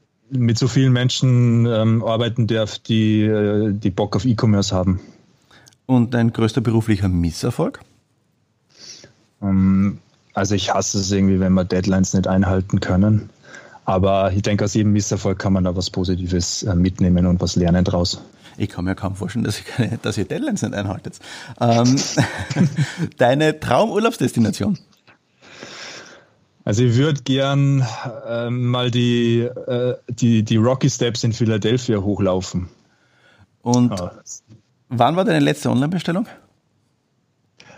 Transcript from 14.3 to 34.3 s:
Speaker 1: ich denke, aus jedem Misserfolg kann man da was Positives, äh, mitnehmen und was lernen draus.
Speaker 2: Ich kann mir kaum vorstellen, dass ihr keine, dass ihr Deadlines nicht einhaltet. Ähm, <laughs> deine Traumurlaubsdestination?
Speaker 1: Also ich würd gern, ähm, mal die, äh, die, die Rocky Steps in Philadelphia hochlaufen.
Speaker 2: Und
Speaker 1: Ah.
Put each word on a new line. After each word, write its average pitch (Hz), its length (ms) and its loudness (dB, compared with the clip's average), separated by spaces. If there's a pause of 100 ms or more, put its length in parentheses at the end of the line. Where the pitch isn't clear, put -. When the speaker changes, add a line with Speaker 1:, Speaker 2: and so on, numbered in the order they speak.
Speaker 1:
ich 98 80 0
denke, 104 240 0
aus 101 80 -4
jedem 104 220 2
Misserfolg 101 440 -2
kann 98 140 -2
man 95 120 2
da 90 120 -2
was 90 140 -4
Positives, 90 720 -2
äh, 98 120 -2
mitnehmen 90 520 2
und 87 160 2
was 87 120 -4
lernen 87 300 2
draus. 87 340 -2 (380)
Speaker 2:
Ich - 140 -4
kann 87 160 -8
mir 92 80 -2
kaum 98 200 -6
vorstellen, 95 300 -6
dass 104 140 -4
ihr - 80 -16
keine, 127 340 -4
dass - 160 -6
ihr 101 80 -4
Deadlines 214 380 -4
nicht 220 100 -4
einhaltet. 190 480 -8 (400)
Ähm, 120 400 4 (560)
<laughs> - 640 -2
deine 151 420 2
Traumurlaubsdestination? 151 1160 0 (1900)
Speaker 1:
Also 113 200 0
ich 117 120 4
würd 139 300 0
gern, 139 600 2 (400)
ähm, 120 420 -4
mal 123 220 0
die, 120 500 2
äh, 123 560 -4 (120)
die, 117 360 2
die 110 120 0
Rocky 127 320 2
Steps 117 340 -2
in 113 120 0
Philadelphia 110 640 0
hochlaufen. 92 720 -2 (880)
Speaker 2:
Und 120 400 0
Speaker 1:
Ah. 87 120 -10 (760)